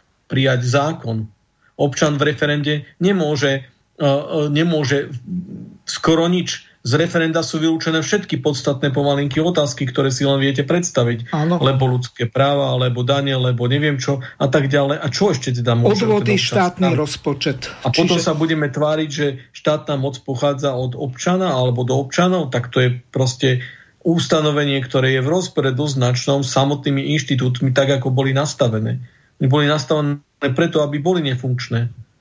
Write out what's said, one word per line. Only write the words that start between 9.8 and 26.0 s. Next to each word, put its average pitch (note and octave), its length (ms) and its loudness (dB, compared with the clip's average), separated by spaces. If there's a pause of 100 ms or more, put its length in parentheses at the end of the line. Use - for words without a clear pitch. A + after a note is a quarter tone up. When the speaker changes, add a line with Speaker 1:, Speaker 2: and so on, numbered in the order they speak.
Speaker 1:
ktoré C3+ 240 0
si C3 160 -2
len C#3 160 2
viete C3+ 240 0
predstaviť. B2 640 0
Speaker 2:
Áno. E3 320 0
Speaker 1:
Lebo C3 240 2
ľudské B2 400 -2
práva, C#3 480 2
lebo B2 320 0
dane, C#3 320 0
lebo B2 320 0
neviem C#3+ 320 2
čo C#3 160 0
a C3 320 -4
tak C#3 160 4
ďalej. C#3 320 2
A D#3 160 -6
čo G3 160 2
ešte C3 240 -2
teda A#2+ 240 2
môže A#2+ 240 4
Speaker 2:
Odvody, G#3 320 2
Speaker 1:
ten - 80 2
občan - 80 -2
Speaker 2:
štátny F#3 400 2
Speaker 1:
spraviť? B2 80 2
Speaker 2:
rozpočet. C#3+ 640 -4 (260)
Speaker 1:
A B2+ 80 0
potom E3+ 240 2
Speaker 2:
Čiže D#3+ 80 -2
Speaker 1:
sa D#3+ 80 0
budeme D#3 320 0
tváriť, D3+ 480 0
že D3 140 -2 (260)
štátna D3+ 400 -2
moc C3+ 320 -2
pochádza C#3 480 0
od B2+ 240 -4
občana F3 560 -2
alebo B2+ 320 0
do C3 160 2
občanov, E3+ 480 0
tak B2 240 -4
to C3 80 2
je B2+ 80 4 (240)
proste B2+ 480 0 (400)
ustanovenie, D3+ 800 0
ktoré C3 320 0
je C3 80 2
v C3 80 0
rozpore E3+ 400 0
doznačnom C3 720 0